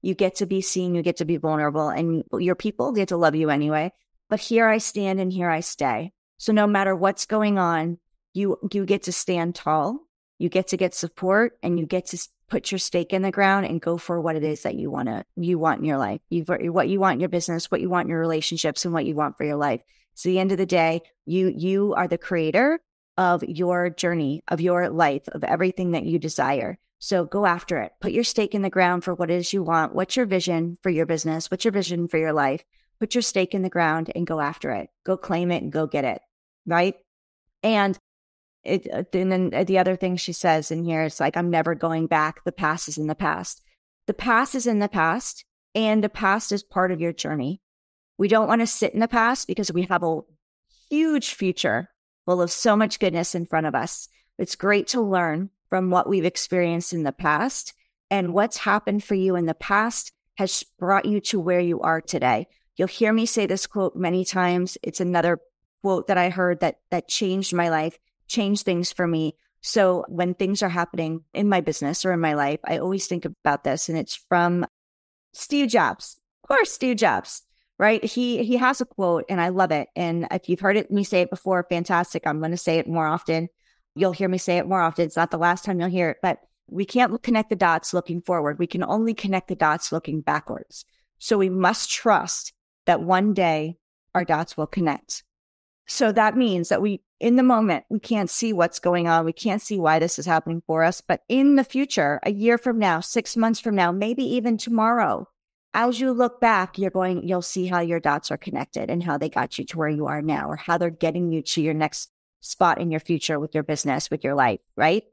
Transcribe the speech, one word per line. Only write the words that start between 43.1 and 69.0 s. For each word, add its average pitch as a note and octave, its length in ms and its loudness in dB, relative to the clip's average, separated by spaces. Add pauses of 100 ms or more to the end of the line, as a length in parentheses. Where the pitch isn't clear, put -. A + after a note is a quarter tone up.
past." E3 460 -4 (460)
The G#3 80 -2
past B3 400 0
is A#3+ 100 -2
in A3+ 140 2
the G3+ 100 0
past, E3+ 560 -2 (300)
and G#3+ 280 2
the G#3 60 0
past G#3 420 0
is G3+ 120 -4
part F#3 280 0
of E3+ 80 -2
your E3+ 140 -2
journey. D3+ 480 -6 (560)
We G3+ 100 2
don't A3 200 4
wanna A3+ 200 2
sit - 260 -2
in G#3 60 -2
the A3+ 80 2
past A#3 400 0
because F#3+ 240 -4
we F3 120 0
have F3+ 200 0
a D#3+ 180 -2 (680)
huge D4+ 460 0
future F3+ 540 -2 (360)
full F3+ 160 2
of E3+ 100 0
so G#3+ 240 2
much G#3+ 240 0
goodness E3+ 360 0
in E3+ 100 -4
front D#3+ 220 0
of C3+ 80 -2
us. - 340 -4 (300)
It's - 160 -4
great G3+ 320 0
to B3 140 -2
learn F3+ 500 0 (180)
from F#3 220 0
what - 180 2
we've F#3 160 2
experienced F3 680 -2
in E3 100 -2
the C#3+ 80 -2
past, F3 640 -2 (360)
and F#3 240 0
what's G#3 240 2
happened G#3 460 0
for G#3 120 -2
you F#3+ 200 2
in F3 100 0
the D#3+ 80 0
past G#3+ 580 -2 (240)
has - 280 -4 (160)
brought F#3+ 260 2
you G#3 160 0
to - 180 -2
where F3+ 200 2
you F3 220 0
are D#3+ 200 2
today. B2+ 460 0 (280)
You'll F3+ 120 0
hear G#3+ 240 0
me A3+ 140 2
say A3 200 0
this F#3+ 200 -2
quote F#3+ 300 -2
many F3+ 280 0
times. F3+ 600 0
It's - 160 -6
another F3 400 2 (420)
quote F#3+ 260 0
that F#3+ 100 2
I F3+ 120 2
heard F3+ 300 0
that, E3 200 -2 (120)
that F3 160 -4
changed F#3+ 460 -2
my E3+ 160 0
life, D#3+ 280 -2 (300)
changed G3+ 380 0
things F3 260 0
for F3 160 -2